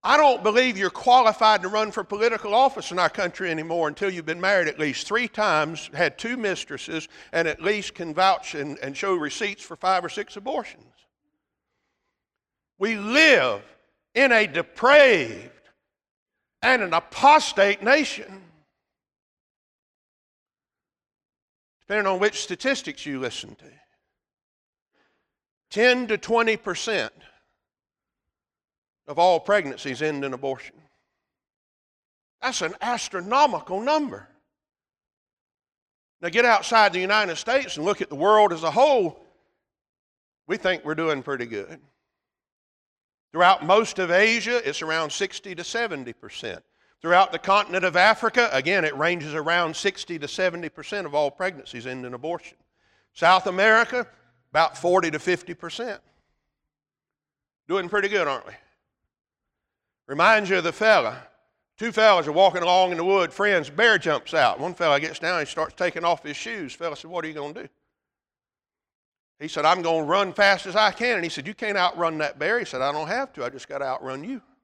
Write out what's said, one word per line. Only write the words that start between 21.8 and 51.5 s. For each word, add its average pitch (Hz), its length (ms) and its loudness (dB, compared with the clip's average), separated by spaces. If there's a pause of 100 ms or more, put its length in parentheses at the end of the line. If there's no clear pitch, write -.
Depending 208 260 -2
on 190 140 0
which 208 220 0
statistics 190 640 -6
you 139 140 -8
listen 117 380 -10
to, - 160 -20 (2000)
ten 247 380 2
to 214 100 -2
twenty 226 400 0
percent 185 560 -4 (2000)
of 147 120 -4
all 175 180 6
pregnancies 143 640 -2
end 147 220 -2
in 135 100 -6
abortion. 131 400 -8 (1700)
That's 247 180 -4
an 175 200 -4
astronomical 208 1000 -2
number. 254 480 -4 (1900)
Now 170 80 -6
get 226 160 2
outside 214 480 4
the 180 60 -4
United 190 380 0
States 247 400 -2
and 151 100 -4
look 202 140 -2
at - 80 -6
the 147 80 -10
world 208 360 4
as 160 120 -8
a 160 80 0
whole. 233 520 2 (1200)
We 185 80 -4
think 185 280 -2
we're 151 120 -4
doing 156 260 -2
pretty 127 240 -6
good. 107 320 -10 (1500)
Throughout 175 340 4
most 196 360 2
of 175 100 -2
Asia, 220 580 2
it's 147 140 -6
around 160 300 -4
sixty 196 420 -8
to 170 80 -12
seventy 165 500 -8
percent. 104 520 -14 (360)
Throughout 175 300 4
the 165 80 -8
continent 190 460 0
of 175 100 0
Africa, 220 580 4
again, 160 320 0
it 147 120 -4
ranges 156 380 -4
around 160 420 -2
sixty 190 420 -6
to 143 80 -8
seventy 175 420 -4
percent 180 380 -10
of 143 80 -10
all 147 160 0
pregnancies 139 560 -10